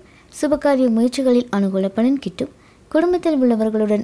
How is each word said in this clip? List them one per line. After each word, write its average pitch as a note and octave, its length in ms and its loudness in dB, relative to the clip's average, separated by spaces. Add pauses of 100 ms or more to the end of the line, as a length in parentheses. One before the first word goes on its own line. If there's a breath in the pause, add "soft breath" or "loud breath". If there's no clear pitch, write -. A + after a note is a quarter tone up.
(380 soft breath)
சுபகாரிய C#4+ 580 0
முயற்சிகளில் B3 600 0
அனுகூல F#3+ 420 0
பலன் B3+ 260 2
கிட்டும். - 300 -8 (400 soft breath)
குடும்பத்தில் E4+ 480 0
உள்ளவர்களுடன் G#3+ 640 0